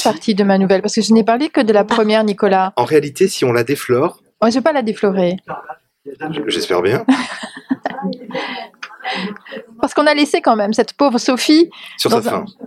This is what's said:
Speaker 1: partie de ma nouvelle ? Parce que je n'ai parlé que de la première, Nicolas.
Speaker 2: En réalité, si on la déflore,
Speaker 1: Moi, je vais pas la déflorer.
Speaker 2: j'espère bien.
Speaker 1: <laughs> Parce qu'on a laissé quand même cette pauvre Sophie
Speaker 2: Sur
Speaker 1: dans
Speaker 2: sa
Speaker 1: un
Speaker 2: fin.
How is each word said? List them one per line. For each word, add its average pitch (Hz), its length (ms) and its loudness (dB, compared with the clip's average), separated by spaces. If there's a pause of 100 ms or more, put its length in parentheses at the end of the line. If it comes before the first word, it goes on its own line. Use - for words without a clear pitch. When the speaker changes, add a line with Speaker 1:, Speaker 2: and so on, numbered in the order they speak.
Speaker 1:
partie 220 320 0
de 208 80 2
ma 196 140 4
nouvelle ? 190 240 2
Parce 208 140 -4
que 226 60 2
je 208 120 2
n'ai 226 100 6
parlé 240 260 0
que 294 120 2
de 220 100 2
la 202 140 4
première, 220 400 2
Nicolas. 196 500 0
Speaker 2:
En - 80 2
réalité, 147 460 2
si - 160 -2
on 120 80 2
la 120 100 2
déflore, 139 560 -2 (220)
Speaker 1:
Moi, 220 80 4
je 226 60 0
vais 262 60 2
pas 311 120 2
la 277 80 0
déflorer. 190 560 0 (1080)
Speaker 2:
j'espère - 340 -2
bien. 113 280 0
Speaker 1:
<laughs> 262 60 2 (2750)
Parce 277 140 -4
qu'on 302 140 2
a 302 60 4
laissé 294 280 0
quand 233 140 2
même 214 180 0
cette - 200 0
pauvre 262 240 2
Sophie 302 520 2 (280)
Speaker 2:
Sur - 120 -2
Speaker 1:
dans 233 120 2
Speaker 2:
sa 226 80 -4
Speaker 1:
un - 20 -2
Speaker 2:
fin. - 140 -4 (200)